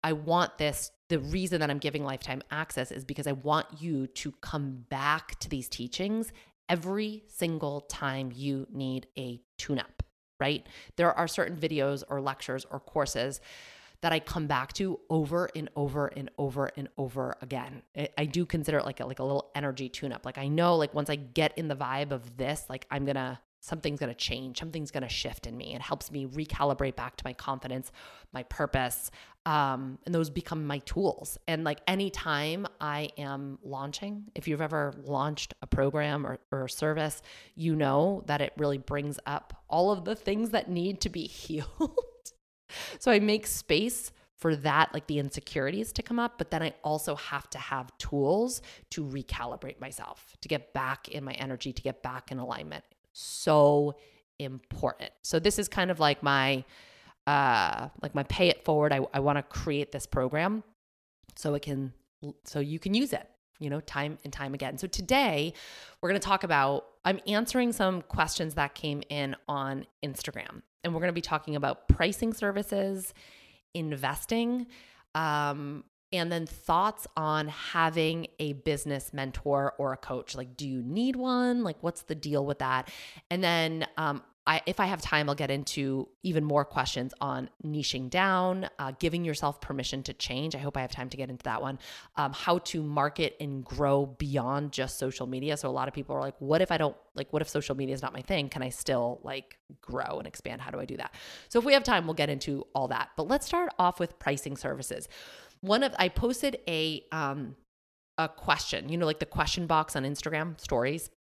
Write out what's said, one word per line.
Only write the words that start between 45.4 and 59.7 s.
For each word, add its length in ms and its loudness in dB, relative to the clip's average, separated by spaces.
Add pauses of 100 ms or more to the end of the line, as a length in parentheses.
to 80 -2
come 160 -2
up, 220 -2
but 100 -2
then 140 0
I 100 -2 (100)
also 320 0
have 360 -6
to 80 -10
have 400 -6
tools 640 2 (280)
to 140 -4
recalibrate 760 -6
myself, 600 -12
to 60 -12
get 260 -2
back 340 -2
in 160 -8
my 100 -8
energy, 380 -4
to 120 -6
get 180 -4
back 300 -8
in 80 -6
alignment, 440 -8 (300)
so 840 6 (440)
important. 720 -6 (100)
So 180 2
this 200 4
is 80 0
kind 240 0
of 80 0
like 240 6
my, 420 4 (640)
uh, 600 4 (120)
like 120 -6
my 100 2
pay 260 4
it 160 2
forward. 260 6
I, 80 4 (140)
I 60 0
wanna 240 4
create 480 -2